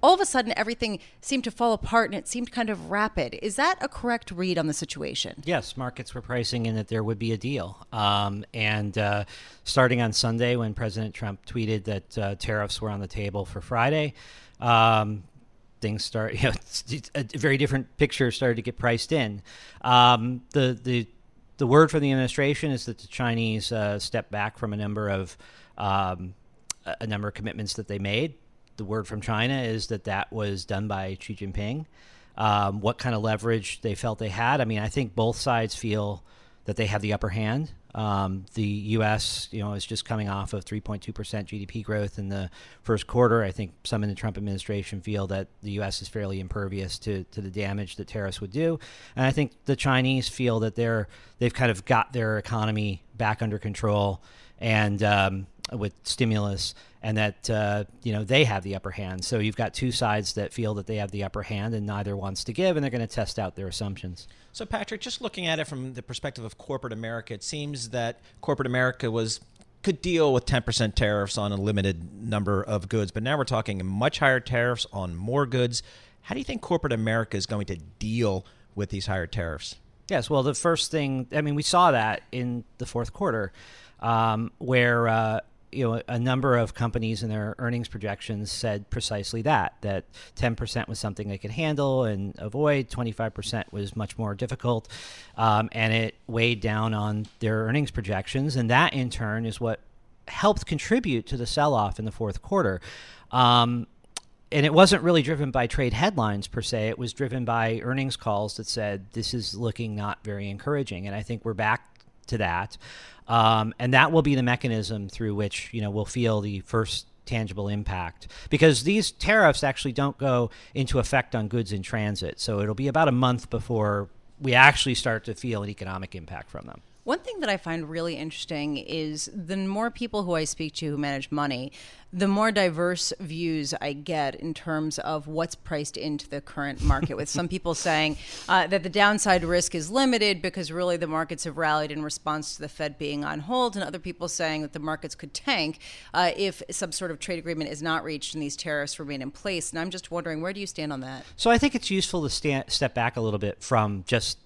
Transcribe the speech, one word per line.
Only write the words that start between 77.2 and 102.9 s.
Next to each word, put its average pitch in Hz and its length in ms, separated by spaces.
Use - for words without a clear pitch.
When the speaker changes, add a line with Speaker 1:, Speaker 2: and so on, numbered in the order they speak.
Speaker 3:
is 95 80
going 104 220
to 92 100
deal 107 460
with 101 140
these 98 180
higher 95 200
tariffs? 82 500
Speaker 2:
Yes, 139 200
well, 139 140
the 139 100
first 165 380
thing, 135 400
I 151 100
mean, 147 140
we 147 80
saw 175 280
that 110 320
in 123 320
the 123 60
fourth 117 280
quarter, 113 400
um, 113 560
where, 120 500
uh, 113 320
you 123 180
know, 113 180
a 123 120
number 127 360
of 113 200
companies 113 480
in 113 60
their 107 280
earnings 120 300
projections 104 640
said 104 400
precisely 113 500
that, 113 400
that 98 240
ten 117 200
percent 113 320
was 113 120
something 104 300
they 98 100
could 104 100
handle 139 540
and 101 340
avoid, 139 540
twenty-five 117 420
percent - 400
was 101 220
much 107 200
more 104 200
difficult, 120 520
um, 110 360
and 113 200
it 113 220
weighed 117 340
down 110 320
on 104 320
their 110 220
earnings 127 280
projections, 120 680
and 117 140
that, 139 240
in 127 160
turn, 113 380
is 107 120
what 113 200
helped - 400
contribute 160 580
to 139 120
the 120 100
sell-off 123 500
in 107 80
the 107 60
fourth - 320
quarter. 120 360